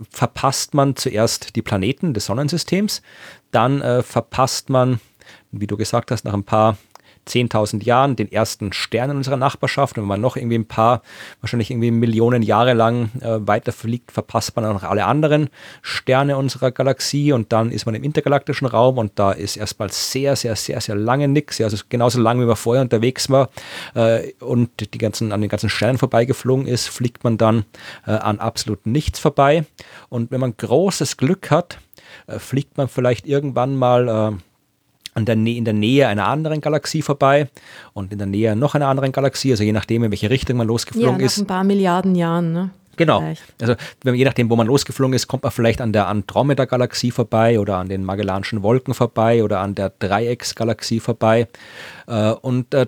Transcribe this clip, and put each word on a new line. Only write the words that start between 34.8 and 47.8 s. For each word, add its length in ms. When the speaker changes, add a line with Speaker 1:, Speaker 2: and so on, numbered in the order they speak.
Speaker 1:
an 100
der 100
Nä-, 220
in 80
der 100
Nähe 320
einer 220
anderen 320
Galaxie 420
vorbei 460
und 200
in 60
der 100
Nähe 260
noch 220
einer 100
anderen 240
Galaxie, 400
also 140
je 80
nachdem, 320
in 80
welche 180
Richtung 280
man 100
losgeflogen 420
Speaker 2:
Ja, 80
nach 60
Speaker 1:
ist. 140
Speaker 2:
ein 80
paar 180
Milliarden 500
Jahren, 380
ne? 180
Speaker 1:
Genau. 220
Speaker 2:
vielleicht. 220
Speaker 1:
Also, 140
wenn, 120
je 100
nachdem, 260
wo 60
man 100
losgeflogen 480
ist, 120
kommt 180
man 80
vielleicht 280
an 120
der 160
Andromeda-Galaxie 1000
vorbei 480
oder 200
an 100